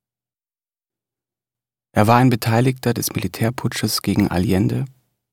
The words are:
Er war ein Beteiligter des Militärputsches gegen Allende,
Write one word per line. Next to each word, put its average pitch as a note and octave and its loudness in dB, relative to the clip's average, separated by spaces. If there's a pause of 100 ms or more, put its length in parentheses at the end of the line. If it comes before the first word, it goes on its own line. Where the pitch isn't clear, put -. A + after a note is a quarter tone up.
(1900)
Er G#2+ 2
war A#2 6
ein B2+ 6
Beteiligter A#2+ 0
des - -6
Militärputsches - -4
gegen - 0
Allende, G#2 0 (480)